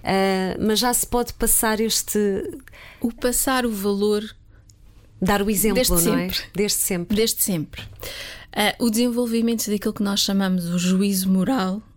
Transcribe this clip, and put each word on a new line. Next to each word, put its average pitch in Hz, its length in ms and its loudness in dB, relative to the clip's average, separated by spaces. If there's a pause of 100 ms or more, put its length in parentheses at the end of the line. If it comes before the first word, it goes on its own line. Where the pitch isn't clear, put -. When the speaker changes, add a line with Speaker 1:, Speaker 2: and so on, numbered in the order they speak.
Speaker 1:
Ah, 190 560 0
mas 214 180 2
já 240 140 0
se - 140 0
pode 240 260 -2
passar 220 480 2
este - 380 0 (800)
Speaker 2:
O 233 100 0
passar 247 540 0
o 233 80 0
valor 208 500 0 (1000)
Speaker 1:
Dar 202 200 2
o 208 80 0
exemplo, 208 260 2
Speaker 2:
desde 254 160 2
Speaker 1:
não 175 60 4 (200)
é? 180 120 -2
Speaker 2:
sempre. - 80 -6 (160)
Speaker 1:
Desde 202 240 0
sempre. 175 380 -2
Speaker 2:
Desde 220 260 0
sempre. 170 400 -4 (720)
Ah, 208 260 0
o 233 120 2
desenvolvimento 233 800 0
daquilo 208 220 -2
que 214 100 -4
nós 202 180 0
chamamos 190 500 0
o 175 80 0
juízo 190 500 2
moral 190 540 0 (140)